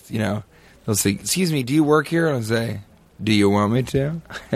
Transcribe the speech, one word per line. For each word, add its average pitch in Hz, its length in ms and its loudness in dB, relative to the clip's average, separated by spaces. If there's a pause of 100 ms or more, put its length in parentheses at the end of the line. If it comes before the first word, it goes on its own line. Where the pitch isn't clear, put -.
you 113 100 -4
know, 107 240 -2 (420)
they'll 110 120 -2
say, 202 140 2
"Excuse 180 420 -2
me, 147 100 0
do 120 100 -6
you 156 120 4
work 151 240 2
here?" 165 180 0
And 147 100 0
I'll 117 60 -4
say, 113 380 -2 (420)
"Do 107 100 0
you 101 160 4
want 104 240 2
me 127 120 0
to?" 143 360 -2 (360)